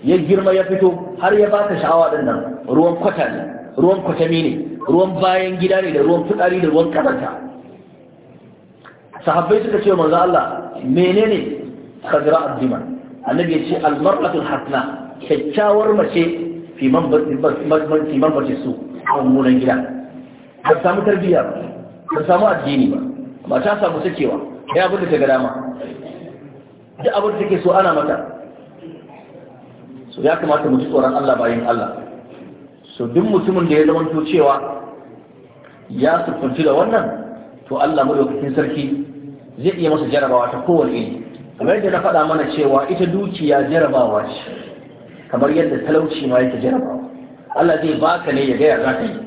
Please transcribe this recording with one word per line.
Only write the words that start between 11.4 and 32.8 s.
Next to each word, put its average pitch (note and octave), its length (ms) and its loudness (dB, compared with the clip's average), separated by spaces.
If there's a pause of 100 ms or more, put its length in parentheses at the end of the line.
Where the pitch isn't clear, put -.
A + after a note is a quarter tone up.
khadra D3 280 4 (200)
ad-diman?" B2+ 240 -2 (440)
Annabi E3 280 0
ya D3+ 240 -2
ce, D3+ 80 -6
"Al-mar'atul D#3+ 560 0
hasna, - 800 -6
kyakkyawar G#3 720 0
mace F3 300 0 (520)
fi C3+ 140 0
manbati, D3+ 480 2 (720)
fi C3+ 80 -2
manbati C#3+ 460 0
su, B2 100 -4 (320)
a C#3 160 0
mummunan B2+ 380 4
gida." B2+ 160 0 (880)
Ba - 80 6
ta - 80 -2
samu F#3+ 240 0
tarbiyya F#3 360 2
ba, - 120 -4 (560)
ba D#3 100 -2
ta D3+ 60 -4
samu F#3 240 4
addini C3+ 400 0
ba, - 80 -2 (480)
ba - 160 0
ta - 180 0
samu D#3+ 220 -2
sakewa, B2+ 340 -2 (380)
ya F3+ 160 2
abin F#3+ 100 -2
da F3 60 -2
ta D#3 100 2
ga C#3 100 2
dama. B2+ 240 2 (1500)
Duk - 120 0
abin G3+ 160 0
da - 80 -6
take F#3+ 240 0
so F3 80 2
ana F3+ 240 4
mata. D3 220 0 (1900)
So - 100 -14
ya D#3+ 160 2
kamata D3+ 320 0
mu B2+ 100 4
ji - 120 -2
tsoron C3 240 2
Allah C3+ 240 2
bayin A#2 260 0
Allah. A#2 320 -2 (1000)